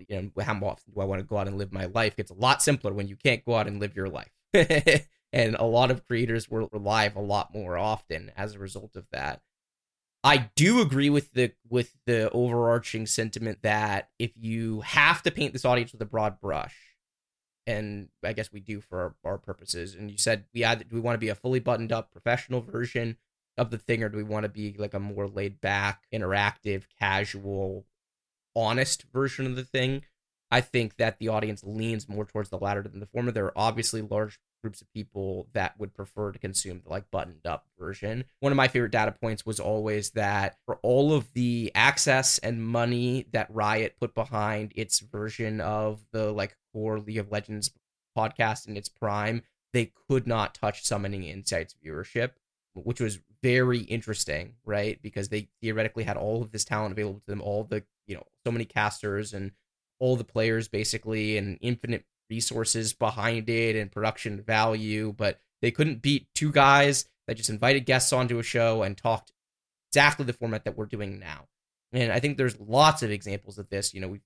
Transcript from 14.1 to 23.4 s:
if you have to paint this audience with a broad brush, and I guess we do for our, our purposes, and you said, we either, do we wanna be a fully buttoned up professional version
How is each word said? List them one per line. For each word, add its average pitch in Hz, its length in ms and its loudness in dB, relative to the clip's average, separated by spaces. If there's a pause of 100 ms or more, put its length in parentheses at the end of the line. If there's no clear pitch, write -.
if 117 160 -4
you 113 460 -4
have 156 420 4
to 170 80 0
paint - 220 -2
this 127 120 -4
audience 123 280 2
with 110 100 -10
a - 20 -4
broad 107 360 -2
brush, 80 360 -4 (880)
and 104 440 -6 (160)
I 107 80 -4
guess 104 200 -8
we 107 60 -16
do 101 220 -12
for 90 200 -8
our, 90 140 -6 (100)
our 98 140 -4
purposes, 90 560 -10
and 104 160 -12
you 104 80 -8
said, 107 340 0
we 117 120 -2
either, 113 180 2
do 117 140 -10
we 117 40 -4
wanna 117 180 0
be 110 100 -4
a 101 80 -4
fully 127 240 0
buttoned 113 320 -2
up 113 180 -4
professional 123 500 -2
version 117 560 -4 (400)